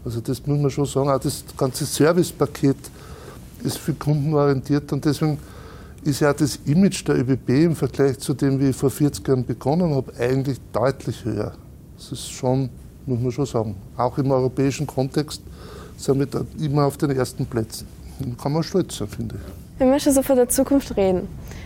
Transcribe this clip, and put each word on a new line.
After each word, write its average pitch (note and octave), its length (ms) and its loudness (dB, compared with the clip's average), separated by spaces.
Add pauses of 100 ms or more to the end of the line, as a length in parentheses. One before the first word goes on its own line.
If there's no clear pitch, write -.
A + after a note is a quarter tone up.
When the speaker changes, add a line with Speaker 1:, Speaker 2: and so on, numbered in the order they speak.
Speaker 1:
Also A#2 160 -4
das B2 260 -4
muss C#3+ 140 2
man C#3+ 100 4
schon C#3+ 160 0
sagen, C#3 240 0
auch C3+ 100 4
das - 260 -4 (100)
ganze C3+ 300 0
Servicepaket D3 880 2 (880)
ist - 140 -2
für - 160 -4
Kunden D3+ 400 0
orientiert C#3+ 580 2
und C#3+ 140 -2
deswegen D3 340 2 (640)
ist C#3+ 160 0
ja D3 140 6
das - 320 0
Image F#3 420 4
der D3 120 4
Ö C3 40 2
B B2+ 140 2
B C#3 260 4
im E3 120 4
Vergleich C3+ 440 2
zu - 140 -2
dem, C3+ 260 2
wie C3+ 120 4
ich B2 40 0
vor C#3 160 2
vierzig - 340 0
Jahren C3 200 2
begonnen D3+ 500 0
habe, C3 240 -2
eigentlich C3 400 0 (140)
deutlich A#2+ 500 0
höher. A2 300 -2 (420)
Das - 160 -14
ist - 180 -10
schon, C3 400 0 (360)
muss B2 160 0
man B2+ 100 0
schon C#3 140 -2
sagen, A2 300 -2 (200)
auch B2 220 0
im C#3 120 2
europäischen C3+ 560 2
Kontext C3+ 560 -2 (540)
sind C3+ 240 0
wir C#3+ 60 2
da - 160 -4 (180)
immer D3 240 2
auf C#3 140 0
den C#3+ 140 0
ersten B2+ 340 -2
Plätzen. - 420 -6 (320)
Da C3+ 60 -4 (180)
kann C#3 80 -2
man D#3+ 100 0
stolz - 360 -2
sein, G#2 100 -6
finde A#2 280 -8
ich. - 440 -14
Speaker 2:
Wenn C4 120 6
wir C#4+ 80 4
schon C#4+ 140 4
so C4+ 80 6
von C4 160 4
der B3 100 6
Zukunft C4+ 480 2
reden, F#3+ 320 2 (380)